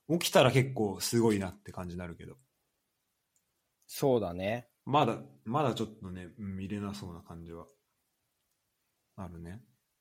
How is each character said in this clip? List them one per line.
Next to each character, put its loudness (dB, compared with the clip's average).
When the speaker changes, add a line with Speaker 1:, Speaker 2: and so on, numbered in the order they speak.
Speaker 1:
起 0
き -6
た 10
ら 6
結 4
構 -2
す 2
ご 6
い 2
な -4
っ -16
て -16
感 -8
じ -8
に -8
な -8
る -10
け -16
ど。 -16
Speaker 2:
そ 2
う -2
だ -2
ね。 -2
Speaker 1:
ま 4
だ、 2
ま 0
だ 2
ち -4
ょ -4
っ -6
と -14
ね、 -10
う -10
ん、 -8
見 -8
れ -6
な -6
そ -12
う -12
な -16
感 -16
じ -14
は、 -14
あ -10
る -14
ね。 -14